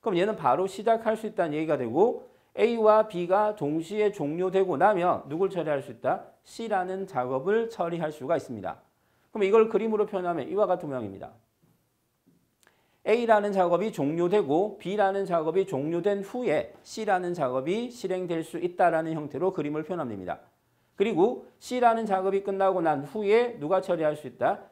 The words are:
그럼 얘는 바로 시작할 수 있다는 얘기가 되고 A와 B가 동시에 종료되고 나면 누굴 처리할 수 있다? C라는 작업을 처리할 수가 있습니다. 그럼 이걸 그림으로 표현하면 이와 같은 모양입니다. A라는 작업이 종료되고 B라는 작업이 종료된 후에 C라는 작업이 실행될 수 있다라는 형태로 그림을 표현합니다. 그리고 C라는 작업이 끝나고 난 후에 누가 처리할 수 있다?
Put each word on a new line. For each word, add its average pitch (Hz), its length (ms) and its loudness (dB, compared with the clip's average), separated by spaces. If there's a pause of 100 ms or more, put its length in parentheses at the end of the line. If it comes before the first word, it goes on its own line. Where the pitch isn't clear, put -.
그럼 - 160 -2
얘는 202 180 0
바로 156 320 2
시작할 226 500 0
수 220 120 -8
있다는 165 260 -2
얘기가 156 220 0
되고 139 520 0 (300)
A와 214 480 6
B가 202 480 0
동시에 165 560 -2
종료되고 180 680 0
나면 175 520 2
누굴 175 220 -2
처리할 151 320 -2
수 - 100 -14
있다? 147 320 -4 (180)
C라는 190 640 -6
작업을 156 640 -2
처리할 170 400 -4
수가 156 260 -2
있습니다. 107 400 -6 (540)
그럼 208 140 -2
이걸 220 240 6
그림으로 214 380 0
표현하면 175 420 -4
이와 202 180 0
같은 175 220 -2
모양입니다. 104 420 -8 (1800)
A라는 214 460 4
작업이 180 400 2
종료되고 170 840 0
B라는 196 480 0
작업이 170 400 0
종료된 170 560 -2
후에 220 600 -2
C라는 180 520 -2
작업이 165 560 -2
실행될 180 520 -6
수 165 160 -10
있다라는 165 560 0
형태로 151 380 -4
그림을 151 320 -4
표현합니다. 110 560 -8 (560)
그리고 202 500 2 (140)
C라는 233 440 2
작업이 196 380 0
끝나고 190 380 2
난 151 240 0
후에 214 540 2
누가 160 220 0
처리할 160 360 0
수 147 100 -14
있다? 156 340 -2 (120)